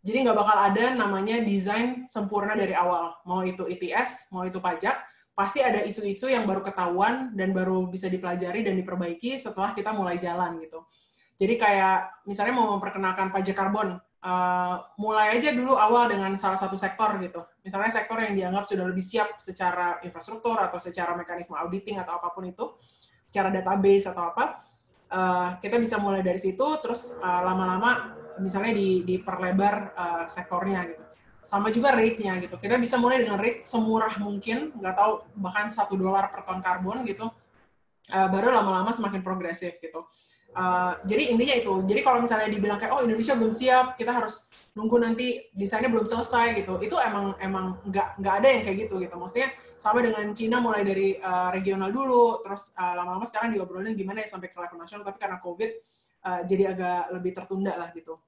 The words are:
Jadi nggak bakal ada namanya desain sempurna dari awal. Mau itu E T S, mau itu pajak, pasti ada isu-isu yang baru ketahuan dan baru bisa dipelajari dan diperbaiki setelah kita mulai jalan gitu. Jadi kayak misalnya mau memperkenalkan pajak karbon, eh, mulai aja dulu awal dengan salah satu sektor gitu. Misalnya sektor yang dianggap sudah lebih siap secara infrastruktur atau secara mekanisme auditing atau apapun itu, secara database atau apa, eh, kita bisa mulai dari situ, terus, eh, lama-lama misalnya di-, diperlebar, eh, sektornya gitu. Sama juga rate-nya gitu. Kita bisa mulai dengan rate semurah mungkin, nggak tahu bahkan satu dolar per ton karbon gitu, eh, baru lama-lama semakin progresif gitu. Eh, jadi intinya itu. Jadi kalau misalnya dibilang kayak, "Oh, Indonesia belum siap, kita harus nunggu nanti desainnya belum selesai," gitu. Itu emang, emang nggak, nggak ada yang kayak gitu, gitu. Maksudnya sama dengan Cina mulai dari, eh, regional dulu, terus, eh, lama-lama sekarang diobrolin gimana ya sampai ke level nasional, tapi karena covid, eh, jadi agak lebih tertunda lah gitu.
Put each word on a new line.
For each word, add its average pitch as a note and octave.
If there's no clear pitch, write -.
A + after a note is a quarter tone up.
Jadi A3
nggak A3+
bakal G#3
ada A3+
namanya G#3
desain G#3
sempurna G3+
dari F#3+
awal. F3
Mau F#3
itu F#3
E F3+
T F3
S, A#3
mau F#3
itu F#3
pajak, F#3
pasti -
ada G#3
isu-isu G#3
yang A#3+
baru G3
ketahuan G3+
dan F#3+
baru F#3
bisa F#3+
dipelajari F3+
dan F#3+
diperbaiki F3+
setelah G#3
kita G#3+
mulai F3+
jalan F3
gitu. D#3+
Jadi G#3
kayak G3
misalnya G#3
mau G#3+
memperkenalkan F#3+
pajak F#3+
karbon, G3
eh, F3+
mulai G#3+
aja C#4+
dulu B3+
awal A3+
dengan G3
salah G3
satu F#3+
sektor G3+
gitu. F3
Misalnya G3
sektor A3+
yang G#3+
dianggap F#3+
sudah F#3+
lebih F#3
siap A3
secara F3+
infrastruktur G#3+
atau F3+
secara F3
mekanisme F3
auditing F#3
atau F3
apapun F3+
itu, -
secara F#3+
database G3
atau F3
apa, -
eh, F3+
kita G#3+
bisa A3
mulai G3
dari F#3
situ, F#3+
terus, -
eh, F3+
lama-lama F#3+
misalnya G3
di-, F#3+
diperlebar, F#3
eh, E3+
sektornya F3+
gitu. -
Sama G#3+
juga B3+
rate-nya A3
gitu. F3+
Kita G#3+
bisa A#3+
mulai B3
dengan G#3
rate A#3
semurah A3
mungkin, A3+
nggak F#3
tahu G#3+
bahkan G3+
satu G3
dolar F#3+
per -
ton F#3
karbon G#3
gitu, G3+
eh, F#3+
baru G3+
lama-lama G3+
semakin G3
progresif F3
gitu. E3
Eh, F3+
jadi A#3
intinya C4
itu. G3+
Jadi G3+
kalau A#3+
misalnya A3
dibilang G#3
kayak, G#3+
"Oh, C4+
Indonesia A3+
belum A3+
siap, B3+
kita A#3+
harus A3+
nunggu A3+
nanti A#3
desainnya G#3+
belum A3
selesai," G3
gitu. F#3
Itu G#3+
emang, G3+
emang F#3
nggak, -
nggak F#3+
ada B3+
yang A3
kayak G3
gitu, F#3+
gitu. F3
Maksudnya A#3+
sama A3
dengan G#3+
Cina A3+
mulai G#3
dari, F#3+
eh, F3+
regional F#3+
dulu, A#3+
terus, G3
eh, F3+
lama-lama F3+
sekarang A3+
diobrolin G3
gimana G3
ya G#3
sampai F3+
ke -
level F3
nasional, G3+
tapi G3
karena G3
covid, F#3
eh, F3+
jadi F#3+
agak F3+
lebih F3+
tertunda F#3+
lah E3+
gitu. D#3+